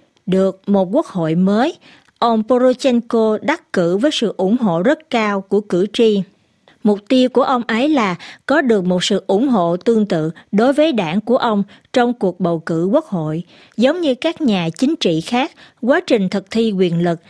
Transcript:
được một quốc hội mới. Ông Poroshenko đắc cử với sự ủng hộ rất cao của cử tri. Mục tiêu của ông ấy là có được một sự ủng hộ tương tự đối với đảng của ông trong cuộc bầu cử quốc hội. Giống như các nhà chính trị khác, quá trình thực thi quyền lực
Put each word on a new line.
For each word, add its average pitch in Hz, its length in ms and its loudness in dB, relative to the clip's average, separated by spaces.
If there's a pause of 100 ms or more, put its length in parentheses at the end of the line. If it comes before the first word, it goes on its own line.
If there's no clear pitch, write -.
(260)
được 190 400 0
một 196 180 2
quốc 226 220 -2
hội 165 280 -2
mới. 208 440 0 (400)
Ông 226 300 0
Poroshenko 240 920 0
đắc - 300 -4
cử 175 240 0
với 247 140 0
sự 226 260 -4
ủng 190 200 0
hộ 180 260 0
rất 285 280 -2
cao 208 300 -2
của 196 200 -2
cử 196 320 -2
tri. 214 300 2 (600)
Mục 208 160 2 (100)
tiêu 254 200 4
của 247 140 2
ông 247 240 0
ấy 226 220 -2
là 220 280 0 (300)
có 294 140 2
được 226 240 2
một 180 200 0
sự 190 220 -2
ủng 214 220 0
hộ 180 280 2
tương 214 300 0
tự 160 240 -2 (220)
đối 226 200 2
với 302 200 2
đảng 190 280 -2
của 233 160 0
ông 214 260 0 (300)
trong 240 220 2
cuộc 190 260 -4
bầu 170 200 0
cử 165 240 -2
quốc 254 220 0
hội. 160 360 -4 (340)
Giống 277 240 0
như 285 140 0
các 320 260 -4
nhà 196 280 0 (100)
chính 302 180 0
trị 165 240 0
khác, 247 320 -4 (280)
quá 277 260 2
trình 202 220 0
thực 196 220 -6
thi 226 220 0
quyền 175 300 0
lực 170 280 -2